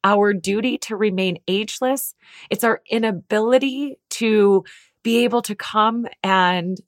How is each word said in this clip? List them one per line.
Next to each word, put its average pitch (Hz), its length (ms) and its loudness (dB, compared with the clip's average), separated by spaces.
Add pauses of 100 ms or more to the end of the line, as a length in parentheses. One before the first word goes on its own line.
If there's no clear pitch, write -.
our 202 280 2
duty 202 460 -2
to 220 180 -10
remain 185 500 -2
ageless. 226 680 -4 (360)
It's 214 140 -2
our - 260 0
inability 233 1080 0 (120)
to 208 540 4 (380)
be 233 220 2
able 233 180 0
to 208 120 -8
come 220 520 0 (160)
and 180 640 0